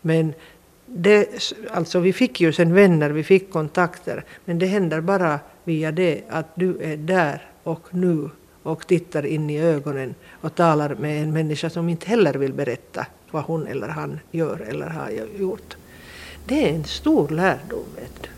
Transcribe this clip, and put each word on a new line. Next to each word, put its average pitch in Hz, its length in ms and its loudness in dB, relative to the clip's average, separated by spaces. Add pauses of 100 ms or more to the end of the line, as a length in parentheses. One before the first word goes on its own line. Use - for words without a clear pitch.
Men 160 340 2 (520)
det, 208 420 4 (440)
alltså, 180 280 0
vi 180 120 4
fick 247 280 0
ju 165 120 6
sen 170 220 4
vänner, 170 360 6
vi 151 140 -2
fick 190 280 4
kontakter, 160 720 -2 (200)
men 170 140 -2
det 185 80 2
händer 180 340 0
bara 170 400 0 (240)
via 156 280 -2
det 165 360 0
att 156 260 -6
du 180 280 -2
är 156 140 -6
där 151 540 -2 (120)
och 165 280 -6
nu 170 400 0 (320)
och 160 240 -6
tittar 160 400 0
in 151 240 -2
i 147 100 -2
ögonen 143 540 0 (260)
och 160 140 -8
talar 151 400 4
med 151 280 -4
en 156 100 -2
människa 156 380 -2
som 170 180 -2
inte 165 180 -4
heller 185 280 4
vill 135 180 -2
berätta 135 540 -6 (240)
vad 151 140 -4
hon 165 220 -4
eller 120 220 -6
han 151 320 -8 (100)
gör 165 380 -4
eller 147 180 -8
har 156 240 -8 (280)
gjort. - 380 -6 (720)
Det 262 240 2
är 156 40 0
en 156 100 -4
stor 254 440 2
lärdom, 156 560 -2 (120)
vet - 260 -14
du. - 160 -14